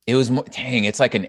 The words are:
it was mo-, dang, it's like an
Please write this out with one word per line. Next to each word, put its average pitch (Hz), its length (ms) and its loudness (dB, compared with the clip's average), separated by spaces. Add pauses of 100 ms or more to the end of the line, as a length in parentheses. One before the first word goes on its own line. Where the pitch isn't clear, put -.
it 117 80 2
was 127 160 2
mo-, 131 180 0
dang, 127 360 -2
it's 104 160 -2
like 123 140 2
an 95 140 -2